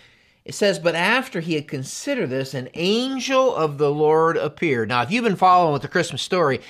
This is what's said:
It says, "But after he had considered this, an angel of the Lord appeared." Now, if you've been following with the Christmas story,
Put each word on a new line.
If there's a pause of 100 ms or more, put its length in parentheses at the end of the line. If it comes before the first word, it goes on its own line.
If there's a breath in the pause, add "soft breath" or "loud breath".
(420 soft breath)
It
says,
"But
after
he
had
considered
this,
an
angel
of
the
Lord
appeared."
Now,
if
you've
been
following
with
the
Christmas
story,